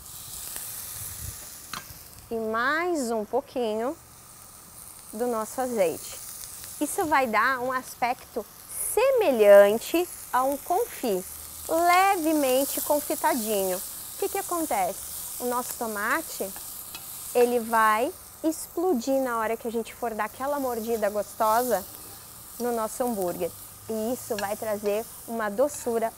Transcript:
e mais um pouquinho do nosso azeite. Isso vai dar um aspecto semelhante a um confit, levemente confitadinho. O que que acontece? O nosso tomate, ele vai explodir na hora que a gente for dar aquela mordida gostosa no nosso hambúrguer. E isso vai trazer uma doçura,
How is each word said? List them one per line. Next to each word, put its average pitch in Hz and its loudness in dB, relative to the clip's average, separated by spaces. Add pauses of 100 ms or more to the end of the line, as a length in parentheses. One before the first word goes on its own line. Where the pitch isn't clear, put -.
(2250)
e 226 -4
mais 254 0
um 220 -2
pouquinho 240 -2 (1160)
do 233 -2
nosso 220 -4
azeite. 220 0 (600)
Isso 330 0
vai 285 4
dar 233 2
um 254 -2
aspecto 254 -4 (240)
semelhante 269 8 (240)
a 254 2
um 277 0
confit, 262 0 (420)
levemente 320 4
confitadinho. 220 0
O - -10
que 403 0
que - -4
acontece? 247 -4
O - -4
nosso 247 -2
tomate, 226 -4 (840)
ele 247 4
vai 226 4 (320)
explodir 311 0
na 240 0
hora 226 0
que 240 -8
a 214 -4
gente 226 -4
for 226 -6
dar 214 -2
aquela 285 -4
mordida 233 0
gostosa 214 2 (720)
no 240 0
nosso 226 -2
hambúrguer. 180 -2 (380)
E 220 -2
isso 240 -6
vai 202 -4
trazer 214 -2 (220)
uma 226 -2
doçura, 226 0